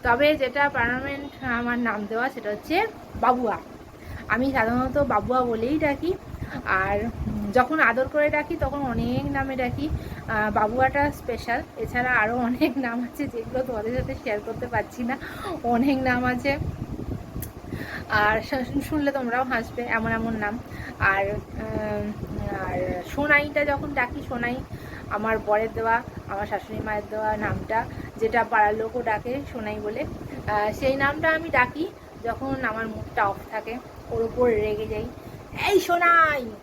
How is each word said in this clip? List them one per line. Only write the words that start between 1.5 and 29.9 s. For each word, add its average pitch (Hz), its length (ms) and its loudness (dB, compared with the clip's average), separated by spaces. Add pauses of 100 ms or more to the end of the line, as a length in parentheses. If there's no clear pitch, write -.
নাম 214 260 0
দেওয়া 226 240 0
সেটা 214 200 -6
হচ্ছে 311 360 0 (300)
বাবুয়া। 233 420 4 (720)
আমি 254 240 2
সাধারণত 254 460 2
বাবুয়া 247 440 4
বলেই 240 380 2
ডাকি, 302 340 0 (520)
আর 196 340 2 (540)
যখন 254 260 4
আদর 254 280 4
করে 294 220 2
ডাকি 302 300 -2
তখন 285 220 0
অনেক 254 500 -2
নামে 269 240 -2
ডাকি। 254 340 -2 (380)
আহ, 214 240 0
বাবুয়াটা 262 600 4
স্পেশাল, 240 500 -4 (160)
এছাড়া 247 340 0
আরও 233 260 4
অনেক 247 400 2
নাম 247 260 -2
আছে 277 240 -4
যেগুলো 247 360 -2
তোমাদের 233 340 -2
সাথে 269 180 -2
শেয়ার 214 240 -2
করতে 226 280 -6
পারছি 233 360 -2
না, 247 140 -2 (460)
অনেক 240 340 4
নাম 247 280 2
আছে। 254 320 2 (1500)
আর 214 320 4
শু-, 269 480 -2
শুনলে 285 220 2
তোমরাও 254 320 0
হাসবে, 240 400 -2
এমন 226 280 0
এমন 226 240 0
নাম। 214 240 -2 (400)
আর, 196 300 4
আহ, 208 1400 -4
আর 180 360 -2 (120)
সোনাইটা 294 500 4
যখন 285 280 0
ডাকি, 269 360 -2
সোনাই 240 260 -2 (540)
আমার 220 280 0
বরের 208 360 2
দেওয়া, 226 300 2 (240)
আমার 196 200 -4
শাশুড়ি - 320 -4
মায়ের 214 300 -4
দেওয়া 214 280 0
নামটা, 214 480 -2 (320)
যেটা 226 260 2
পাড়ার 214 320 6
লোকও 220 260 -2
ডাকে 233 400 -2 (120)
সোনাই 214 300 -6
বলে, 226 220 -4 (420)